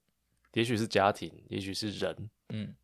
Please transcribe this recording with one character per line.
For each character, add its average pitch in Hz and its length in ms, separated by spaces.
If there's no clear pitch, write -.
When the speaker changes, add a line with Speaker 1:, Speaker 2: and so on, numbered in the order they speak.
Speaker 1:
也 110 100
许 117 140
是 113 100
家 98 240
庭， 82 380
也 101 100
许 98 140
是 104 180
人， 95 400
Speaker 2:
嗯。 107 340